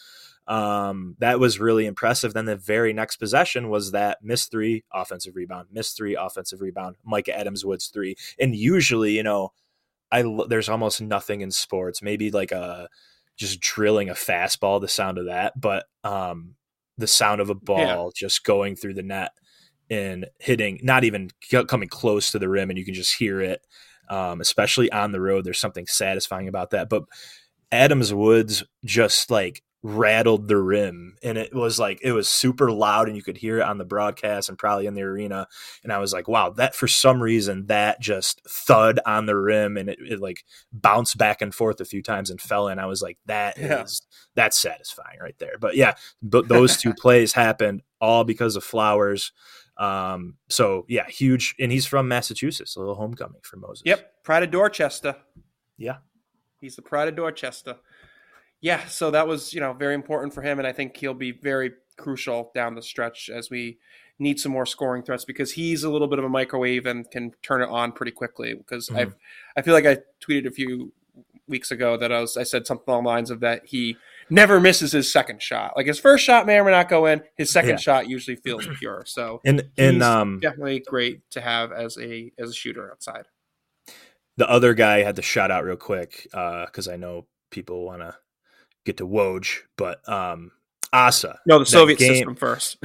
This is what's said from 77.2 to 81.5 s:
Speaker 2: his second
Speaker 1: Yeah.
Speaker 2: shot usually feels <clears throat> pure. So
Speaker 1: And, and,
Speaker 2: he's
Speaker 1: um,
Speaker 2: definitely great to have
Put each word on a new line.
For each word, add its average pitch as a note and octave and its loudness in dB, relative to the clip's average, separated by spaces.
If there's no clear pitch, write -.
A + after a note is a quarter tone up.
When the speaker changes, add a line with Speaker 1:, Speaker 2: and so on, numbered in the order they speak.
Speaker 2:
his D3 -2
second B2 4
Speaker 1:
Yeah. G#2 0
Speaker 2:
shot C3 2
usually B2+ -8
feels A#2 -8
<clears throat> C#3 -10
pure. A2 -12
So A#2 -8
Speaker 1:
And, C#3 4
and, C3+ 6
Speaker 2:
he's B2 4
Speaker 1:
um, G#2 2
Speaker 2:
definitely C#3 -4
great B2 -4
to B2 -10
have A#2 -4